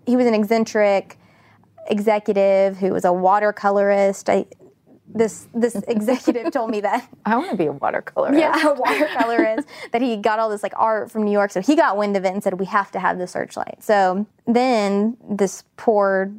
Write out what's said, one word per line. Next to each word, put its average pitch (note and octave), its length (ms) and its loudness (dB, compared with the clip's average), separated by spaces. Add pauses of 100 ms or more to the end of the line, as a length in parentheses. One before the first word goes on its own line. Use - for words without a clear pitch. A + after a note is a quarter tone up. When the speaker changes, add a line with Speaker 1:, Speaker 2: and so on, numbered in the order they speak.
Speaker 1:
he B3 100 2
was B3 100 2
an A#3 80 2
eccentric G#3 840 0 (720)
executive G3 880 2
who F#3 140 0
was - 140 -2
a F3+ 40 4
watercolorist. G3+ 1200 2
I, F#3+ 140 0 (680)
this, G#3+ 400 -2
this A#3 220 -2
Speaker 2:
<laughs> G3+ 120 -8
Speaker 1:
executive A#3 640 -2
told A#3 180 -4
me G#3 120 -4
that. G#3 260 -2 (180)
Speaker 2:
I G#3+ 120 2
wanna E4 180 -4
be F3 120 0
a C#3 60 -2
watercolorist. - 640 0
Speaker 1:
Yeah, D#4 160 2
a D4+ 200 2
watercolorist, A#3 920 0 (140)
Speaker 2:
<laughs> - 120 -14
Speaker 1:
that A#3 100 0
he A#3 160 -2
got G#3+ 220 0
all A3+ 100 0
this, G#3 140 -6
like, G3 120 -6
art A3 360 0
from A3 120 -2
New G#3 80 0
York. G3+ 200 2
So F#3 100 -2
he D4 140 2
got C4+ 220 2
wind G#3 200 0
of F#3 80 -2
it F#3 80 0
and G3+ 100 -6
said, F#3+ 160 -2
"We F#3+ 60 -2
have G3 260 -2
to F#3+ 80 -6
have F3+ 180 -2
the F3+ 100 -6
searchlight." - 560 -8
So G3 420 2 (200)
then A3+ 720 0 (120)
this G3 340 -2 (140)
poor G3 480 2 (140)